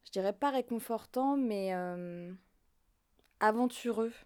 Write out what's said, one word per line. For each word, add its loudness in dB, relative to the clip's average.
je -20
dirais 0
pas 0
réconfortant, 0
mais, 0
euh, -6
aventureux. 2